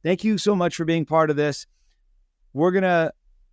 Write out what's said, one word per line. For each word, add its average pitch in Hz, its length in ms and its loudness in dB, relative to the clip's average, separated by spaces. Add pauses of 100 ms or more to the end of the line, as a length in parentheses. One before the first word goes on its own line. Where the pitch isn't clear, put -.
Thank 175 220 -2
you 214 140 0
so 208 180 0
much 175 180 -2
for 165 120 -6
being 165 180 0
part 160 240 2
of 147 80 0
this. 147 300 -4 (880)
We're 160 160 2
gonna 180 420 0 (400)